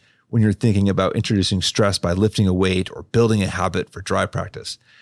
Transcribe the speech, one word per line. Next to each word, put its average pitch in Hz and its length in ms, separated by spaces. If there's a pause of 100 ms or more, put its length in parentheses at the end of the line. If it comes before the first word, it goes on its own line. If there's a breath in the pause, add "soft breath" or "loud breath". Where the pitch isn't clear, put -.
(300 soft breath)
when 117 120
you're 104 120
thinking 98 340
about 95 280
introducing 98 460
stress 101 360
by 87 160
lifting 104 340
a 92 60
weight 92 400
or - 100
building 110 400
a 87 40
habit 87 420
for - 120
dry 95 240
practice. - 520 (240 soft breath)